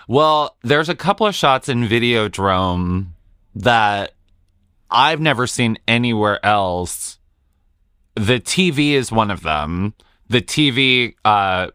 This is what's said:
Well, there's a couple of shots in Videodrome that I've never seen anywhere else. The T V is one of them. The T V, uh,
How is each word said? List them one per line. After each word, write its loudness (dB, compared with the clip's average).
Well, 2
there's 0
a -4
couple 0
of -2
shots 0
in 0
Videodrome 0
that 0
I've 2
never 2
seen -2
anywhere 0
else. -2
The 0
T 0
V 0
is 0
one 0
of -8
them. -4
The 0
T 0
V, 0
uh, 2